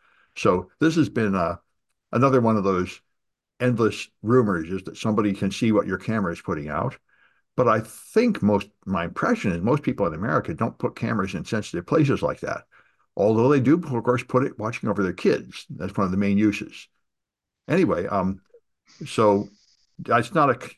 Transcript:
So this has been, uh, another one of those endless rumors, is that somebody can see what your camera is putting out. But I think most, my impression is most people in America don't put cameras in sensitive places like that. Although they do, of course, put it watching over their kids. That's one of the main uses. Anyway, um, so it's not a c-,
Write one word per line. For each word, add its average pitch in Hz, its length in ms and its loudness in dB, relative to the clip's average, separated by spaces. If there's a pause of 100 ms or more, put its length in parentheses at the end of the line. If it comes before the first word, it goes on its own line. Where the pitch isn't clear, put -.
(360)
So - 340 0 (100)
this 160 160 2
has 156 120 4
been, 104 280 -2
uh, 85 200 -2 (560)
another 131 280 4
one 113 160 2
of 101 80 0
those 95 360 -2 (600)
endless 117 480 0 (140)
rumors, 104 480 2
is 95 120 -6
that - 140 -14
somebody 107 360 0
can 95 200 -2
see 113 180 0
what 107 160 2
your 92 120 -4
camera 104 340 -4
is 82 80 -12
putting 76 280 -6
out. 76 300 -4 (580)
But 120 120 2
I 110 120 4
think - 600 -2
most, 104 260 2 (160)
my 90 200 -2
impression 92 480 -2
is 85 100 -4
most 135 220 0
people 104 220 -2
in 80 80 -4
America 113 400 -4
don't 117 220 -4
put - 200 -8
cameras 107 400 -4
in 85 80 -8
sensitive 98 420 -6
places 143 340 2
like 69 200 -4
that. - 240 -8 (520)
Although 110 320 4
they 143 120 4
do, 131 140 4
of 139 280 -2
course, 123 220 0
put 127 180 0
it - 160 -6
watching 113 300 -4
over 98 160 0
their 90 80 0
kids. - 580 -2
That's 95 260 -8
one 104 80 2
of 90 60 0
the 92 60 -2
main 101 200 2
uses. 104 520 0 (800)
Anyway, 101 400 2
um, 95 320 -2 (640)
so 104 420 4 (560)
it's 117 300 0
not 147 160 4
a - 160 -2
c-, - 120 -18